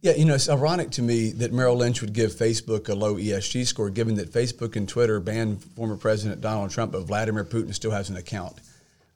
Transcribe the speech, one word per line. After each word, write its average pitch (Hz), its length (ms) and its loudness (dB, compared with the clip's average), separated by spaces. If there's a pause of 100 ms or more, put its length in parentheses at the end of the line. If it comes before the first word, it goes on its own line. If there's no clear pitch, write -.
Yeah, 165 140 6
you 151 100 6
know, 151 100 6
it's 131 140 2
ironic 147 420 2
to 123 100 -4
me 117 300 2
that 117 220 -2
Merrill 123 240 4
Lynch 120 240 2
would 110 100 -6
give 110 240 2
Facebook 113 540 0
a 107 40 0
low 104 240 0
E 104 140 -2
S 98 160 -2
G 123 160 -2
score, 113 260 0
given 110 260 0
that 95 180 -6
Facebook 120 420 -2
and 101 120 -2
Twitter 110 340 2
banned 107 420 -2
former 113 320 -6
President 107 460 -2
Donald 107 300 -2
Trump, 113 200 -4
but 92 120 -4
Vladimir 107 420 -2
Putin 104 280 -4
still 110 180 -4
has 98 180 -4
an 95 80 -6
account. 90 420 -10 (560)